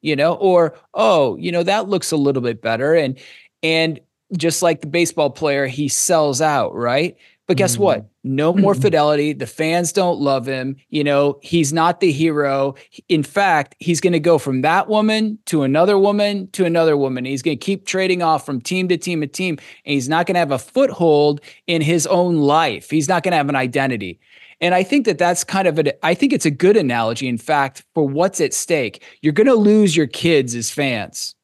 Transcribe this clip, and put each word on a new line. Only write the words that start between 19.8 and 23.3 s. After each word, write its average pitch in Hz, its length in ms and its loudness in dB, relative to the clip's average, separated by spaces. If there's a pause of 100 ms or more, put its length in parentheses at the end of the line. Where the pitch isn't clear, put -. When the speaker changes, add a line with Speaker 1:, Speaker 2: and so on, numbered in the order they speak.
Speaker 1:
and 147 80 -4
he's 135 160 -2
not 165 180 0
gonna 185 120 0
have 151 120 0
a 135 80 -2
foothold 156 840 2 (260)
in 165 140 0
his 156 260 0
own 175 300 2
life. 147 540 0
He's 151 160 0
not 175 160 0
gonna 175 140 0